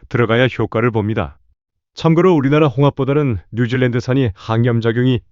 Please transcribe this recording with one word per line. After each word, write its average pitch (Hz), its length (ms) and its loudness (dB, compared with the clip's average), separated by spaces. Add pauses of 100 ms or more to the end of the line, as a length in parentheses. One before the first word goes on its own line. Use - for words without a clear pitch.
들어가야 120 380 2
효과를 113 440 -2
봅니다. 104 480 -4 (560)
참고로 170 400 2
우리나라 147 320 2
홍합보다는 139 720 0 (140)
뉴질랜드산이 123 840 -2
항염 117 480 -2
작용이 120 380 0 (120)